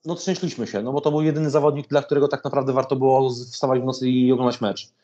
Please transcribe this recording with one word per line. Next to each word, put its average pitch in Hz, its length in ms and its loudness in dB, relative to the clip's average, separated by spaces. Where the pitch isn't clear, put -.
no, 165 100 -6
trzęśliśmy 175 520 -4
się, 104 160 -4
no 123 100 -4
bo 143 80 0
to 151 100 0
był 151 120 0
jedyny 156 280 0
zawodnik, 143 380 2
dla 143 140 0
którego 143 260 2
tak 139 160 -4
naprawdę 135 280 -2
warto 131 240 0
było 131 340 4
z-, 123 220 -10
wstawać 131 280 0
w 127 40 -6
nocy 127 260 -2
i 127 220 4
oglądać 123 280 0
mecz. 98 320 -6